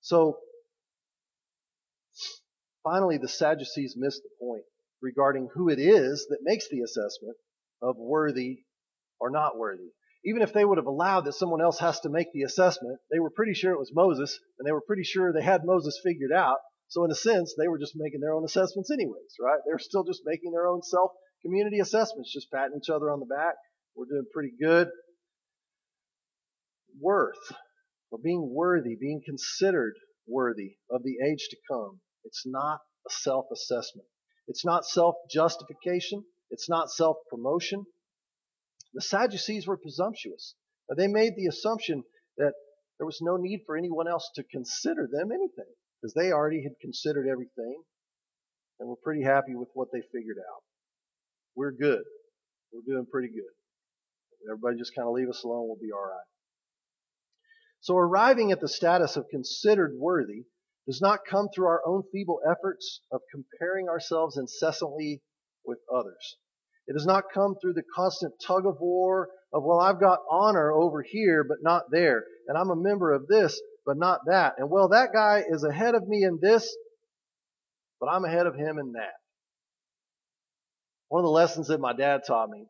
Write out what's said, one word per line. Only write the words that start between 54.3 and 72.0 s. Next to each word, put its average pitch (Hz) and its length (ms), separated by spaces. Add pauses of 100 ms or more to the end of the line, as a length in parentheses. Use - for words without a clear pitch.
Everybody 117 300
just 120 160
kinda 120 160
leave 127 180
us 123 140
alone. 117 240
We'll 110 100
be 107 160
all 101 140
right." 92 200 (1500)
So 180 160
arriving 202 560
at 180 80
the 156 80
status 170 480
of 139 120
considered 151 680
worthy 123 480 (400)
does 131 140
not 202 240
come 202 240
through 185 180
our 165 180
own 190 280
feeble 175 360
efforts - 640
of 127 100 (100)
comparing 180 580
ourselves 160 500
incessantly 151 840 (420)
with 120 160 (120)
others. 104 460 (480)
It 139 60
does 147 140
not 190 280
come 196 220
through 185 160
the 165 100
constant 185 580
tug 185 240
of 180 160
war 185 540 (180)
of, 147 120
"Well, 170 160
I've 190 180
got 185 320
honor 175 400
over 156 320
here, 180 400
but 143 180
not 165 300
there. 143 340 (220)